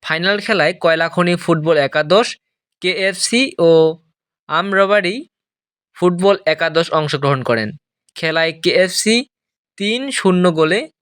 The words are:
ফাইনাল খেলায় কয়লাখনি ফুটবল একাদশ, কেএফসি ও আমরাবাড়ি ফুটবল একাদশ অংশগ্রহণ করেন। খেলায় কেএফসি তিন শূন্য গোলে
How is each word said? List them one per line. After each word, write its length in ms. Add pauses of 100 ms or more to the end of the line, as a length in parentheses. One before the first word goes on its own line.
ফাইনাল 420
খেলায় 280 (100)
কয়লাখনি 600
ফুটবল 340 (120)
একাদশ, 380 (560)
কেএফসি 600 (260)
ও 20 (800)
আমরাবাড়ি 680 (800)
ফুটবল 400 (160)
একাদশ 340 (120)
অংশগ্রহণ 500
করেন। 200 (480)
খেলায় 360 (100)
কেএফসি 540 (600)
তিন 220 (180)
শূন্য 260 (140)
গোলে 220 (220)